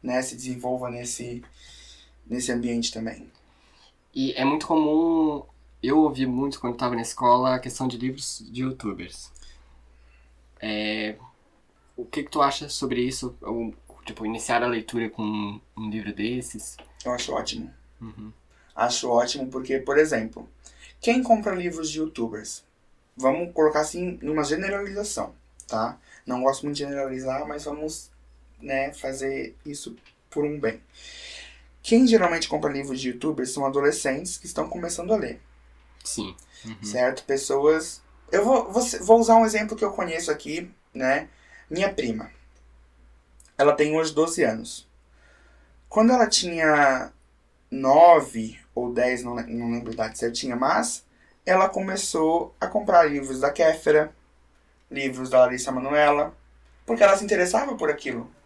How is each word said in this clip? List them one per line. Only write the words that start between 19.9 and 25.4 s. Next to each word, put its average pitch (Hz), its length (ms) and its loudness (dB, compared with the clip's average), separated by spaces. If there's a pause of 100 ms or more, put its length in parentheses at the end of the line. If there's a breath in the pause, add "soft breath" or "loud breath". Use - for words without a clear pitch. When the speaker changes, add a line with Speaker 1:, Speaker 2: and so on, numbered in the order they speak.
Speaker 1:
exemplo, 135 500 0 (540 loud breath)
quem 254 220 2
compra 214 320 2
livros 165 340 -4
de 151 100 -6
youtubers? 113 640 -6 (520)
Vamos 151 380 0
colocar 151 280 4
assim 175 400 -6
numa 151 220 -2
generalização, 196 880 -4 (340)